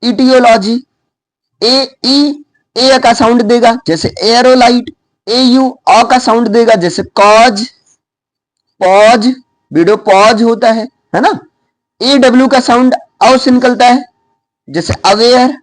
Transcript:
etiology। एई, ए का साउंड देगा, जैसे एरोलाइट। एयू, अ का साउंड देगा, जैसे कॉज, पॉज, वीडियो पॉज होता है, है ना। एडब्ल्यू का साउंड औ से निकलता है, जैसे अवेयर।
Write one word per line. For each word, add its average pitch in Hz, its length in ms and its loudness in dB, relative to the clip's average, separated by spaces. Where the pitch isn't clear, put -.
etiology। 233 760 0
एई, 269 800 -4
ए 262 220 2
का 233 140 0
साउंड 233 300 0
देगा, 226 440 0
जैसे - 360 -6
एरोलाइट। 247 720 0
एयू, 254 400 0
अ 214 140 4
का 247 160 0
साउंड 240 300 -2
देगा, 226 260 2
जैसे 175 280 -4
कॉज, 214 640 0
पॉज, 214 540 2
वीडियो 165 240 0
पॉज 208 460 0
होता 226 300 0
है, 220 160 -4
है 170 60 -2
ना। 349 200 -2
एडब्ल्यू 254 480 2
का 254 120 0
साउंड 240 340 0
औ 247 140 2
से 254 140 -2
निकलता 247 360 0
है, 247 180 2
जैसे 160 260 -8
अवेयर। 247 580 0